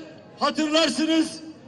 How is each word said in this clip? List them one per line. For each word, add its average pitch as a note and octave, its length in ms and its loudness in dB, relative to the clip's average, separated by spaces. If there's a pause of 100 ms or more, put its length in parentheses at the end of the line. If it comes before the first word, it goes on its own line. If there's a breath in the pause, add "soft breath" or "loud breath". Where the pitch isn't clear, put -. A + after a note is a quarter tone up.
(400)
hatırlarsınız, D#4 1000 2 (280)